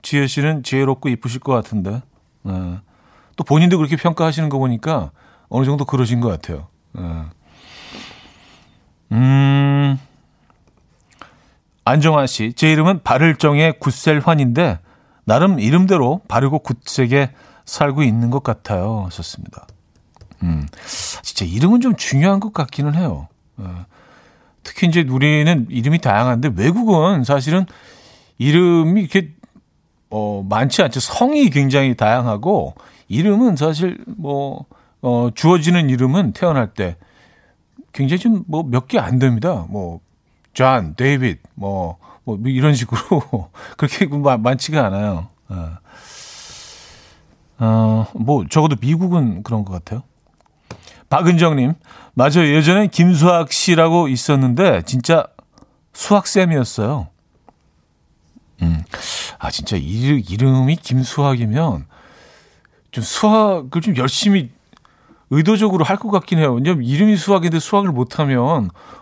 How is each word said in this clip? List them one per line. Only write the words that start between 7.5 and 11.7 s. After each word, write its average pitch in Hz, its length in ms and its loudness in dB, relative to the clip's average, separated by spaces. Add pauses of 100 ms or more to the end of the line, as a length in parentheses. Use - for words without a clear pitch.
음, 139 840 4 (1900)